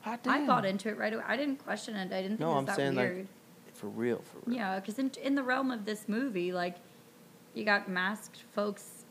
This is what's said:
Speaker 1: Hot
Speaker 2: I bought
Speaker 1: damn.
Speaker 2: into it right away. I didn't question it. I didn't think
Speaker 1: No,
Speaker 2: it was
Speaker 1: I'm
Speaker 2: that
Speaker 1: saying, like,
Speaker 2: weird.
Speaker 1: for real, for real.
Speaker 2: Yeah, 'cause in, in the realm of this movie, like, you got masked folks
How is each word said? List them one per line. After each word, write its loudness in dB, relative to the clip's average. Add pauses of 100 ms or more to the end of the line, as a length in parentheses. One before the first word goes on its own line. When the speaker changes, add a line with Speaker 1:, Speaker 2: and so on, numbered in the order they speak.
Speaker 1:
Hot -4
Speaker 2:
I 4
bought 6
Speaker 1:
damn. 2
Speaker 2:
into -2
it -2
right 0
away. -4
I 2
didn't 0
question -4
it. -2
I 0
didn't -2
think -4
Speaker 1:
No, 4
Speaker 2:
it 6
was 6
Speaker 1:
I'm -2
Speaker 2:
that 0
Speaker 1:
saying, 2
like, 4
Speaker 2:
weird. -6 (460)
Speaker 1:
for -8
real, 2
for -16
real. 0
Speaker 2:
Yeah, -2
'cause -6
in, 2 (120)
in 2
the 2
realm 2
of -4
this -4
movie, 0
like, 0 (800)
you -4
got 4
masked -2 (100)
folks -4